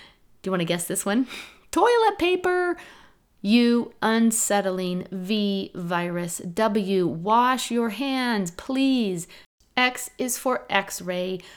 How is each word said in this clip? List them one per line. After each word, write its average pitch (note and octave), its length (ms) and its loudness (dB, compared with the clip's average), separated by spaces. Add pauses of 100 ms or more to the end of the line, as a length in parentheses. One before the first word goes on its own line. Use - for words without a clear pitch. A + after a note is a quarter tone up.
(420)
do F#3+ 60 -6
you F#3 40 0
wanna F3+ 120 0
guess E3+ 220 -2
this F3+ 180 -4
one? A3+ 220 2 (220)
<laughs> - 240 -20
Toilet A4 460 4
paper. F4+ 580 0 (640)
U, A#3 580 4
unsettling. G3 1080 0
V, G3 640 -2
virus. F3 640 -4
W, G3 680 0
wash A3 640 2
your A#3 180 0
hands, A#3+ 640 -2
please. B3+ 760 0 (500)
X B3+ 420 0
is B3 200 -4
for - 320 -2
X-ray. F#3 720 -4 (160)